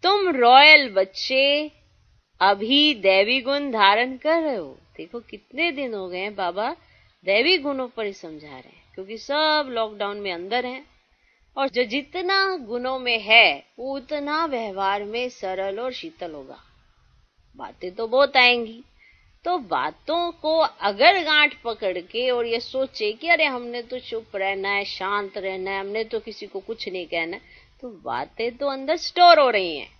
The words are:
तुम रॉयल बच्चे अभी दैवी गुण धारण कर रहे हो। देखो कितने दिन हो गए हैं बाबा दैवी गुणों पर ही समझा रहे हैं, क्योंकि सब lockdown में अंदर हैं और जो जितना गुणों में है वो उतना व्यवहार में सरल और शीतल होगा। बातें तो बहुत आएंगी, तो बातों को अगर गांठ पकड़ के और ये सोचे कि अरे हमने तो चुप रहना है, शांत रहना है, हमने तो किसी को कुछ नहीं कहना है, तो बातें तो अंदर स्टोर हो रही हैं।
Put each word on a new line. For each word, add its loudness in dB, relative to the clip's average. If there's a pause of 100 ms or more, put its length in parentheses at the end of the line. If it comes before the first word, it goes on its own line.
तुम 0
रॉयल 8
बच्चे 0 (720)
अभी 4
दैवी 2
गुण -2
धारण 4
कर 0
रहे -2
हो। -8 (300)
देखो -14
कितने -8
दिन -8
हो -8
गए -8
हैं -8
बाबा -4 (560)
दैवी 2
गुणों -4
पर -8
ही -6
समझा -16
रहे -18
हैं, -20 (120)
क्योंकि -14
सब 0
lockdown -4
में -6
अंदर -4
हैं -12 (720)
और -2
जो 0
जितना -2
गुणों -6
में -2
है 4 (140)
वो -6
उतना -4
व्यवहार -4
में -6
सरल -6
और -6
शीतल -12
होगा। -18 (960)
बातें -12
तो -6
बहुत 4
आएंगी, 2 (640)
तो -2
बातों -4
को -4
अगर 2
गांठ 2 (100)
पकड़ -6
के -4
और 0
ये -4
सोचे -6
कि -10
अरे 4
हमने -6
तो -12
चुप -12
रहना -4
है, -2
शांत -6
रहना -6
है, -4
हमने -6
तो -6
किसी -14
को -10
कुछ -10
नहीं -8
कहना -6
है, -18 (400)
तो -14 (120)
बातें -8
तो -4
अंदर -4
स्टोर 8
हो 6
रही 0
हैं। -12 (100)